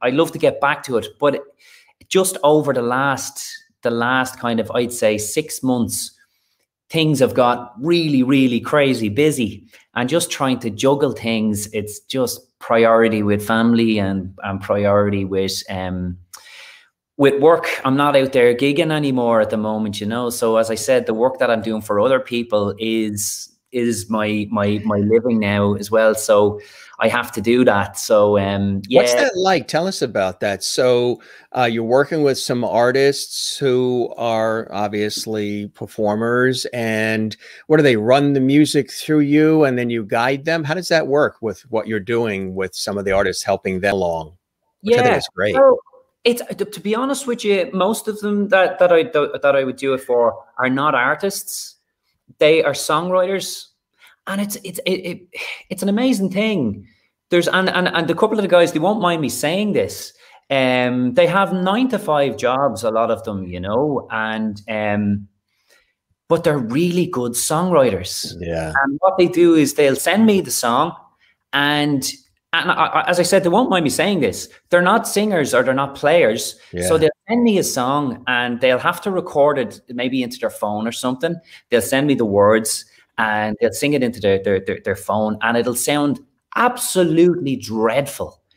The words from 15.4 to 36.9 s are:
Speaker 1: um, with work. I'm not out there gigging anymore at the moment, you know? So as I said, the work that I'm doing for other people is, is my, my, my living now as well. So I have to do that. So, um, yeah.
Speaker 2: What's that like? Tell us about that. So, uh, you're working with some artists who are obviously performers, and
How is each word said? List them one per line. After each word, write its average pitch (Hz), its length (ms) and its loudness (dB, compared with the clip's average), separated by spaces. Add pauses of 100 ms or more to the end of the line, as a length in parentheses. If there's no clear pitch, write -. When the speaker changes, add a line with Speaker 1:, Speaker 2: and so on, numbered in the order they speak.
Speaker 1:
um, 92 480 -6 (1000)
with 139 240 4
work. 165 260 6 (160)
I'm 131 120 2
not 143 200 2
out 135 160 2
there 120 220 4
gigging 143 380 0
anymore 127 480 0
at 107 100 0
the 113 80 -2
moment, 107 420 -4
you 104 60 -6
know? 120 240 -4
So 113 260 0
as 113 140 2
I 110 60 -2
said, 120 280 0
the 113 100 -2
work 127 260 0
that 123 100 2
I'm 113 120 0
doing 107 200 -4
for 104 180 -2
other 131 200 4
people 107 580 -2
is, 110 720 -4 (220)
is 117 360 -2
my, 107 420 -2
my, 104 340 0
my 104 140 0
living 113 420 2
now 101 340 2
as 101 160 -8
well. 110 240 4
So 104 460 2 (400)
I 113 80 2
have 120 240 -2
to 117 80 -6
do 120 240 4
that. 101 340 2
So, 104 400 4
um, 98 500 0
yeah. 123 120 6
Speaker 2:
What's 123 140 4
that 185 220 2
like? 185 320 0
Tell 160 180 -2
us 190 160 -4
about 98 380 -2
that. 101 240 -2
So, 123 580 0 (340)
uh, 127 140 2
you're 113 140 -4
working 143 400 2
with 135 140 2
some 123 260 -4
artists 123 920 0
who 127 600 0
are 113 560 -2
obviously 104 960 -4
performers, 117 1000 -2
and 110 720 -2 (320)